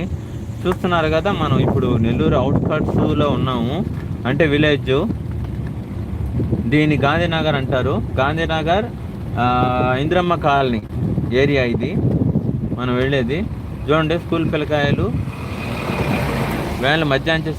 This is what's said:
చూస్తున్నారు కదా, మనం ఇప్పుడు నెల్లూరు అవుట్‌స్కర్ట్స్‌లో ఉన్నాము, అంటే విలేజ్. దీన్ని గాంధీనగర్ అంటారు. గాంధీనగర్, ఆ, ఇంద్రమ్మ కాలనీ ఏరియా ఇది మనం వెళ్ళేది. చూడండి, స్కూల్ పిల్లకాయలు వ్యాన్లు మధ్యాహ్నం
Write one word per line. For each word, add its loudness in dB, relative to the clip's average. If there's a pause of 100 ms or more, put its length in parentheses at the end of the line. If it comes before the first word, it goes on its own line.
(600)
చూస్తున్నారు 0
కదా, 2
మనం 2
ఇప్పుడు 2 (160)
నెల్లూరు 2
అవుట్‌స్కర్ట్స్‌లో 2 (100)
ఉన్నాము, 0 (540)
అంటే 4
విలేజ్. 2 (1800)
దీన్ని 4
గాంధీనగర్ 2
అంటారు. 0 (240)
గాంధీనగర్, 0 (580)
ఆ, 4 (560)
ఇంద్రమ్మ 2 (100)
కాలనీ 2 (600)
ఏరియా 4 (100)
ఇది -2 (880)
మనం -2
వెళ్ళేది. 0 (460)
చూడండి, 2
స్కూల్ -2
పిల్లకాయలు 0 (1700)
వ్యాన్లు 0
మధ్యాహ్నం -2